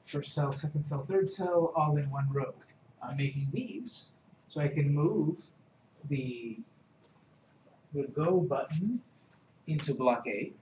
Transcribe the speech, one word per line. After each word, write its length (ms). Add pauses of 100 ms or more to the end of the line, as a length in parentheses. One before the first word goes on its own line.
First 300
cell, 180
second 320
cell, 240
third 220
cell, 440
all 220
in 140
one 220
row. 220 (480)
I'm 140
making 360
these 600 (340)
so 120
I 80
can 260
move 500 (640)
the, 500 (1300)
the 120
go 360
button 600 (640)
into 280
block 340
A 340